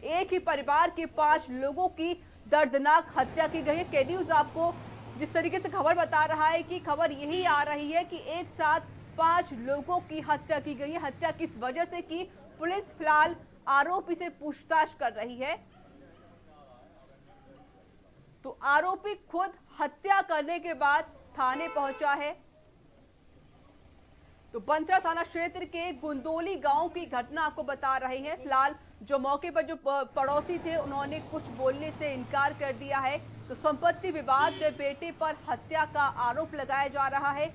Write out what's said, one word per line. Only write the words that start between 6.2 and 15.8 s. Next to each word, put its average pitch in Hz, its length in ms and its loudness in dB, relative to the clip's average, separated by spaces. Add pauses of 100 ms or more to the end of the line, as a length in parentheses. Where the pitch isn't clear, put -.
रहा 311 220 2
है 330 160 2
कि 349 160 -6
खबर 302 320 2
यही 294 340 -2
आ 294 180 6
रही 294 280 -2
है 339 120 2
कि 359 220 -8
एक 339 220 -6
साथ 320 320 2 (380)
पांच 339 360 4
लोगों 285 460 -2
की 311 200 -8
हत्या 294 400 0
की 294 160 -8
गई 285 160 -6
है। 339 80 -4
हत्या 311 320 -2
किस 311 260 -6
वजह 254 260 -2
से 349 180 -6
की, 339 220 -6 (360)
पुलिस 370 260 -2
फिलहाल 311 500 2 (320)
आरोपी 294 480 2
से 339 140 -6
पूछताछ 311 640 0
कर 233 200 -4
रही 226 240 -8
है। 285 280 -6 (2750)